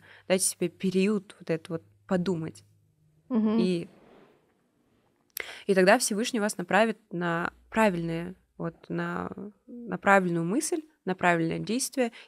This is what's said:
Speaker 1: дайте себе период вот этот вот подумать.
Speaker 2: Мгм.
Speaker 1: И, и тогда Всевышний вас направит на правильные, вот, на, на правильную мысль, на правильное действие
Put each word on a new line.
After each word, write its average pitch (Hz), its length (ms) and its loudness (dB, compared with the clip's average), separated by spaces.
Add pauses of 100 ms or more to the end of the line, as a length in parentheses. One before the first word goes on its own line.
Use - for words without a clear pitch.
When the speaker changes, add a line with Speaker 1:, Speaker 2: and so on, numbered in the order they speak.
(280)
Speaker 1:
дайте 185 180 2
себе - 240 -2
период 190 680 -2
вот - 120 -8
этот 160 180 -6
вот 165 140 -8 (240)
подумать. 175 560 -4 (680)
Speaker 2:
Мгм. 220 400 2
Speaker 1:
И, 170 200 -4 (1800)
и 196 80 2
тогда 190 240 8
Всевышний 226 420 -2
вас 214 160 -2
направит 214 420 2 (140)
на 175 400 -2 (180)
правильные, 175 640 0 (220)
вот, 165 180 -6 (140)
на, 170 420 -4 (360)
на 240 320 -10
правильную 180 460 4
мысль, 302 380 -2 (220)
на 185 100 -2
правильное 170 440 0
действие 233 520 -4 (160)